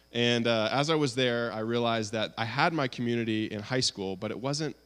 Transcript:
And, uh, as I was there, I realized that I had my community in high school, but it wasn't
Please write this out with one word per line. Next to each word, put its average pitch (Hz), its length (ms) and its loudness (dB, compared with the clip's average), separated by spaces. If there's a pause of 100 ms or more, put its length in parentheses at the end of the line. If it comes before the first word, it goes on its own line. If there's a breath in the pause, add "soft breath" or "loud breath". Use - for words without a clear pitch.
(140 loud breath)
And, 120 320 4
uh, 110 240 4
as 147 200 2
I 160 40 4
was 143 200 0
there, 120 400 0
I 110 60 -6
realized 117 520 0
that 107 240 -2
I 113 80 0
had 135 300 2
my 143 120 0
community 117 600 0
in 104 160 -6
high 107 180 -2
school, 95 340 -2
but 107 160 -8
it - 80 -6
wasn't 143 480 -4